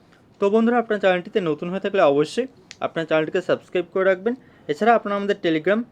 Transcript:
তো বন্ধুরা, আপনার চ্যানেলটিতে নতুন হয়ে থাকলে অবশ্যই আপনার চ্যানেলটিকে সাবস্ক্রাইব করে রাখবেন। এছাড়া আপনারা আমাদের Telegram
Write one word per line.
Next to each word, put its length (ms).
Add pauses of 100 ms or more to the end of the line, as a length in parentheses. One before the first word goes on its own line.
(400)
তো 40 (100)
বন্ধুরা, 280
আপনার 200
চ্যানেলটিতে 360 (120)
নতুন 220
হয়ে 120
থাকলে 180 (100)
অবশ্যই 340 (400)
আপনার 220
চ্যানেলটিকে 400
সাবস্ক্রাইব 460
করে 160
রাখবেন। 240 (380)
এছাড়া 260
আপনারা 200
আমাদের 260
Telegram 360 (120)